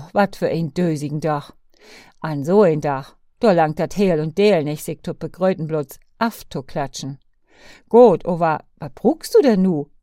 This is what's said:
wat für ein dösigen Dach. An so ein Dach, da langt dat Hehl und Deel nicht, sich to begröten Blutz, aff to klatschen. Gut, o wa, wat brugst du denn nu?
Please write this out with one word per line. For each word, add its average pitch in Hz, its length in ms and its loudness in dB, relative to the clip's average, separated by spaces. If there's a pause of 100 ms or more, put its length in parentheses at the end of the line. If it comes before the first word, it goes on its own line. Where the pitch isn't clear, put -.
(140)
wat 202 220 0
für - 140 -4
ein 160 240 -4
dösigen 151 480 -4
Dach. 151 320 -6 (680)
An 151 240 -6
so 196 200 4
ein 160 180 2
Dach, 135 340 -6 (240)
da 233 120 4
langt 160 280 2
dat 165 180 -4
Hehl 185 220 2
und 156 180 -4
Deel 202 260 2
nicht, 147 200 -6
sich 151 180 -10
to 165 140 -10
begröten 170 520 -4
Blutz, 156 320 -8 (200)
aff 226 260 -4
to 151 160 -10
klatschen. 139 560 -10 (720)
Gut, 220 380 6
o 175 120 -4
wa, 160 200 -2 (180)
wat - 160 -14
brugst - 400 -2
du 466 80 8
denn 220 220 4
nu? 160 240 0 (160)